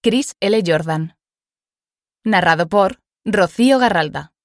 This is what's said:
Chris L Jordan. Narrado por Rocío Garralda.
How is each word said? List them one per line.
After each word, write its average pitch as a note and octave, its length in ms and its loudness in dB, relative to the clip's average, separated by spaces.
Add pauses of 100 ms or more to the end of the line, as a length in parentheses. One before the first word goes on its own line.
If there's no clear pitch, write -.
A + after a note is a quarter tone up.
Chris A#3+ 380 -2
L G#3 260 0
Jordan. D#3+ 520 -4 (1040)
Narrado G3 440 0
por G3 340 0 (240)
Rocío A3+ 540 2
Garralda. D#3 540 -2 (120)